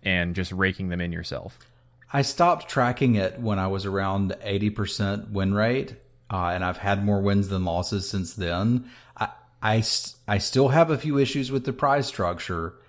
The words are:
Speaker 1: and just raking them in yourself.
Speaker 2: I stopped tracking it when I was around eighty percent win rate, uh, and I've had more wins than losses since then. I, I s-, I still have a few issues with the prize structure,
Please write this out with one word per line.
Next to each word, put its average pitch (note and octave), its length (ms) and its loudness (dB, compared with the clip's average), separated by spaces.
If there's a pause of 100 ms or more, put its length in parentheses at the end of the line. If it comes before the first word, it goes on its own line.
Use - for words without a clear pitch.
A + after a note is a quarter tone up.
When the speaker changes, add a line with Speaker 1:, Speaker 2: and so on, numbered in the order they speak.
Speaker 1:
and F2 320 0
just F2+ 160 -4
raking F#2+ 380 0
them F2 120 -2
in F2 100 -4
yourself. E2 460 -8 (560)
Speaker 2:
I C#3 80 2
stopped E3+ 480 2
tracking B2 460 2
it F#2+ 240 0
when A2 180 0
I F#2+ 100 0
was G2 200 -2
around G2 560 0
eighty G2+ 260 0
percent G#2 600 -2
win G2 240 0
rate, A#2 400 0 (360)
uh, F2+ 180 -2
and F#2 140 -2
I've F2+ 140 -2
had G2+ 260 0
more G2+ 180 2
wins G2 280 2
than F#2+ 160 0
losses F2+ 420 -2
since F#2 260 -4
then. G#2 560 0 (280)
I, - 120 -4 (320)
I A2 160 2
s-, - 380 -2 (120)
I G#2 100 2
still C3 320 2
have D#3+ 220 6
a D3 60 0
few D3 200 -2
issues C3+ 340 0
with C3 140 -4
the C3+ 80 -4
prize C#3 340 0
structure, E2+ 680 -4 (140)